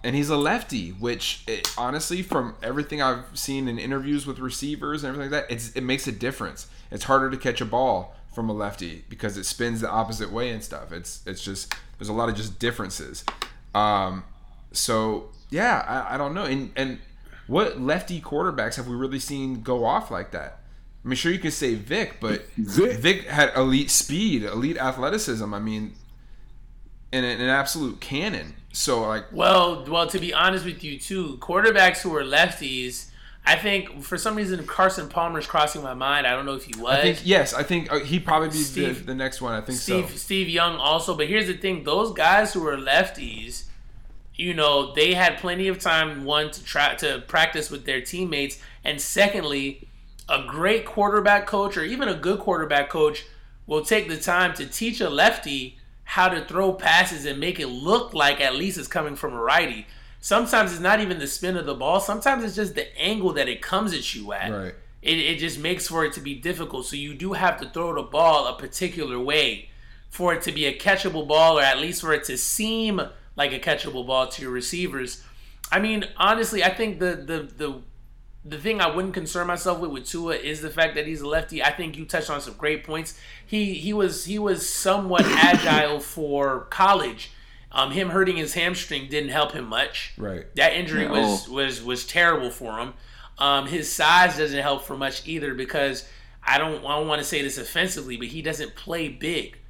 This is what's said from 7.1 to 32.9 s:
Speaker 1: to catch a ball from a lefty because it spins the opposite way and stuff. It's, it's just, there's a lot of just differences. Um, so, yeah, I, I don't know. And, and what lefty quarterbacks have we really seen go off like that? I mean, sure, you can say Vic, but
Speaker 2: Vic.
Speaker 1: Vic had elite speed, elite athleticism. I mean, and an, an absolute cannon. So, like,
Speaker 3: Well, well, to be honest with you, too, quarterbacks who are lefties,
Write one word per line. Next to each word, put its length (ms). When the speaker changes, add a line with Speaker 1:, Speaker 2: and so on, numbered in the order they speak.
Speaker 1:
to 60
catch 220
a 60
ball 500
from 140
a 40
lefty 560
because 280
it 80
spins 360
the 80
opposite 400
way 220
and 100
stuff. 300
It's, 340
it's 160
just, 320
there's 120
a 40
lot 160
of 60
just 240
differences. 640
Um, 520
so, 580
yeah, 380
I, 280
I 20
don't 160
know. 100
And, 320
and 240
what 340
lefty 400
quarterbacks 540
have 120
we 80
really 240
seen 440
go 220
off 260
like 220
that? 260
I 40
mean, 80
sure, 160
you 80
can 120
say 240
Vic, 440
but 260
Speaker 2:
Vic. 400
Speaker 1:
Vic 280
had 300
elite 340
speed, 540
elite 340
athleticism. 760
I 60
mean, 340
and 120
an, 140
an 100
absolute 520
cannon. 540
So, 340
like, 240
Speaker 3:
Well, 560
well, 200
to 120
be 140
honest 320
with 180
you, 160
too, 380
quarterbacks 640
who 120
are 100
lefties, 840